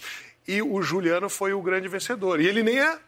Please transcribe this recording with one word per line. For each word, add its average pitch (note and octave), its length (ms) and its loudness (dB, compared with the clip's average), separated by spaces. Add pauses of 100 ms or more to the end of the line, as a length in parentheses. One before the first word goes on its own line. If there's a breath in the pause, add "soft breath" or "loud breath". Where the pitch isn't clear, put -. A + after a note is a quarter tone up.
(460 loud breath)
E G3 160 -2
o G3 200 0
Juliano F3 480 0
foi G3 240 -2
o G3 80 -2
grande F#3 260 -2
vencedor. F#3 540 -2
E E3+ 60 6
ele G#3+ 160 2
nem A#3 160 2
é D#4 180 2 (100)